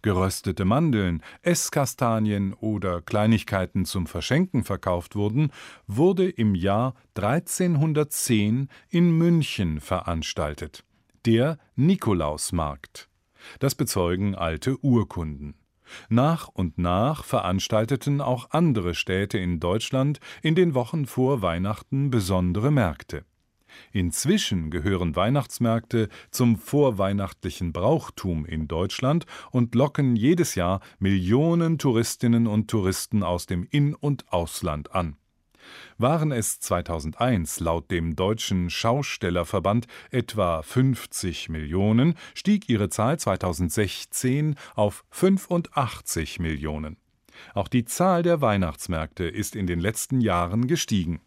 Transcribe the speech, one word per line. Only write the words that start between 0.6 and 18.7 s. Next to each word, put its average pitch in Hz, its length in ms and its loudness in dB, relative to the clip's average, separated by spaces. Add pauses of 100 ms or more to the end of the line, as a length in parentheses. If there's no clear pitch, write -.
Mandeln, 107 560 2 (180)
Esskastanien 110 1120 0
oder 95 480 -4
Kleinigkeiten 104 840 2
zum 90 200 -4
Verschenken 131 580 0
verkauft 90 520 -4
wurden, 110 340 0 (360)
wurde 175 420 2
im 107 260 2
Jahr 101 380 2 (220)
dreizehnhundertzehn 143 1500 0 (220)
in 175 260 4
München 143 640 2
veranstaltet. 80 1040 -6 (400)
Der 120 320 4 (180)
Nikolausmarkt. 85 1300 -2 (520)
Das 139 140 0
bezeugen 95 600 0
alte 82 500 -4
Urkunden. 80 680 0 (560)
Nach 139 380 2
und 90 280 -4
nach 95 480 0
veranstalteten 110 960 0
auch 127 300 -4
andere 113 440 2